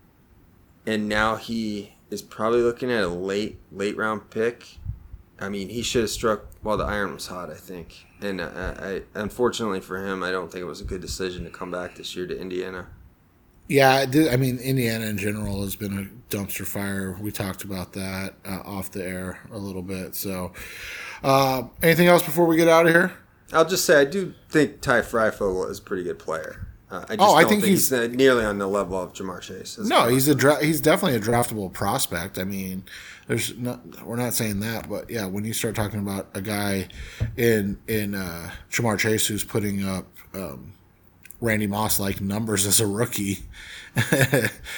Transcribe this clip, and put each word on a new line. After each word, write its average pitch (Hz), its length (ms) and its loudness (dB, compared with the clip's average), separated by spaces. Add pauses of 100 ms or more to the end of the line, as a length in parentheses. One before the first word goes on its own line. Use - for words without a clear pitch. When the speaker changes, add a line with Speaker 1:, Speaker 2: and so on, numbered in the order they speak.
(840)
Speaker 1:
and 107 240 -2
now 107 280 2
he 107 580 -6 (140)
is 101 120 -8
probably 117 400 0
looking 120 300 0
at 110 120 2
a 90 40 0
late, 98 520 -4 (120)
late 98 260 -4
round 107 320 -4
pick. - 480 -4 (600)
I 98 100 -6
mean, 98 200 -6
he 117 120 -6
should 113 200 0
have 104 100 0
struck 107 340 0 (160)
while 107 160 0
the 85 80 -2
iron 98 280 -2
was - 140 -12
hot, 90 220 -10
I 78 60 -12
think. - 500 -16 (160)
And, 98 180 -4
uh, 87 400 -6
I, 92 220 -6 (140)
unfortunately 107 680 -2
for 95 240 -6
him, 95 180 -4
I 90 80 -2
don't 92 180 -4
think 90 120 -10
it 87 60 -8
was 82 120 -10
a 101 60 -12
good 92 160 -6
decision 87 420 -6
to 85 60 -10
come 90 220 -12
back 90 240 -8
this - 200 -12
year 90 120 -6
to 64 120 -8
Indiana. 92 480 -8 (800)
Speaker 2:
Yeah, 135 260 6
I 139 120 4
do, 143 240 4
I 123 60 4
mean, 127 240 2
Indiana 117 460 0
in 107 120 -2
general 101 460 -2
has 98 120 -6
been 98 220 -6
a - 360 -10
dumpster 101 320 -6
fire. 98 540 -4
We 104 120 -6
talked 95 320 -6
about 98 300 -8
that, 95 420 -6 (100)
uh, 98 200 -8
off 98 260 -8
the 98 120 -8
air 92 360 -8 (120)
a 113 60 -12
little 98 240 -8
bit. 92 340 -8
So, 92 360 -6 (720)
uh, 135 400 4 (180)
anything 170 260 6
else 170 160 8
before 165 220 2
we 165 120 6
get 165 100 6
out 165 180 8
of 165 80 8
here? 185 200 4 (400)
Speaker 1:
I'll 165 120 6
just 175 200 0
say 156 140 8
I 143 60 8
do 165 280 -2 (160)
think - 320 2
Ty 123 200 4
Freifogel 101 680 0
is 95 100 -8
a - 20 -14
pretty 92 220 -6
good 82 160 -6
player. - 480 -8 (240)
Uh, 90 180 -8
I 113 60 -4
just - 40 -4
Speaker 2:
Oh, 196 140 8
I 156 80 10
Speaker 1:
don't - 80 6
Speaker 2:
think 208 120 4
Speaker 1:
think 196 100 4
Speaker 2:
he's 170 180 4
Speaker 1:
he's, 127 100 2
uh, 117 80 2
nearly 123 380 6
on 101 140 -2
the 101 80 -2
level 95 340 -2
of 87 120 -10
Ja'Marr 92 280 -10
Chase. - 340 -14
That's 104 140 -4
Speaker 2:
No, - 160 4
Speaker 1:
my 120 60 4
Speaker 2:
he's 135 160 6
a 151 60 6
Speaker 1:
thought. 127 80 4
Speaker 2:
dra-, 143 220 6
he's 151 180 2
definitely 156 360 4
a 104 40 0
draftable 110 500 0
prospect. 98 640 -4
I 92 60 -4
mean, 95 400 -6 (440)
there's - 300 -2
not, - 480 -10
we're 117 120 -6
not 120 160 -2
saying 107 260 -2
that, 110 300 -6
but 98 200 -8
yeah, 113 160 -4
when 101 200 -6
you 113 80 -4
start 110 200 -2
talking 104 280 -2
about 98 320 -4
a 98 80 -6
guy 101 480 -2 (480)
in, 107 500 2
in, 104 260 -2
uh, 85 380 -8 (180)
Ja'Marr 110 300 0
Chase 110 260 2
who's 104 200 -2
putting 101 420 -2
up, 95 180 -4 (280)
um, 78 400 -10 (680)
Randy 107 260 2
Moss-like 101 540 0
numbers 101 440 0
as 101 140 4
a 110 80 4
rookie, 101 520 -2 (300)
<laughs> - 260 -18 (840)